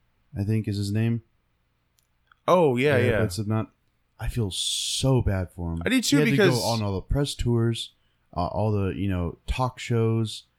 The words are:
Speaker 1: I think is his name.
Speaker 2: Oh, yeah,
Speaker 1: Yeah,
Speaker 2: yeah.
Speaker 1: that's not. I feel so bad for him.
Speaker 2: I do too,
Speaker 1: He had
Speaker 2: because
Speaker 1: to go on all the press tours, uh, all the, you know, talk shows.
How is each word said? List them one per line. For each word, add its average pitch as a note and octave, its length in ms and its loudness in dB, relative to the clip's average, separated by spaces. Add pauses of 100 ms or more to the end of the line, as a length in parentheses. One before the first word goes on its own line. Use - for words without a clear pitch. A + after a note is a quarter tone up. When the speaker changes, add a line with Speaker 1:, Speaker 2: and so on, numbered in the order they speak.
(360)
Speaker 1:
I G2+ 60 -2
think A2 240 0
is G#2 100 -4
his G2+ 140 -4
name. A2+ 320 0 (1300)
Speaker 2:
Oh, E3+ 280 6
yeah, C3+ 200 4
Speaker 1:
Yeah, B2 80 4
Speaker 2:
yeah. A#2 160 2
Speaker 1:
that's G2+ 260 -2
not. A2 240 -2 (480)
I A2 100 -10
feel G#2+ 220 -2
so - 720 0
bad F#2+ 320 -2
for E2+ 180 -8
him. E2 140 -6
Speaker 2:
I - 20 0
do B3 140 2
too, - 160 2
Speaker 1:
He - 60 4
had - 80 2
Speaker 2:
because C#3 240 4
Speaker 1:
to A2+ 40 -2
go - 60 -2
on A2+ 160 0
all G2+ 120 -2
the F#2 60 -2
press C#3 360 -2
tours, A#2 560 -2 (440)
uh, F2 100 -2
all G#2+ 260 -2
the, G2 180 0
you G2 180 -4
know, F2+ 380 -2
talk B2+ 320 -4
shows. A2+ 640 -2 (140)